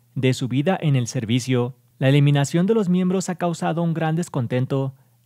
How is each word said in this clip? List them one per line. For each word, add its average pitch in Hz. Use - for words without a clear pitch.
de 131
su 131
vida 143
en 147
el 123
servicio. 123
La 135
eliminación 143
de 226
los 208
miembros 180
ha 180
causado 170
un 165
gran 160
descontento. 135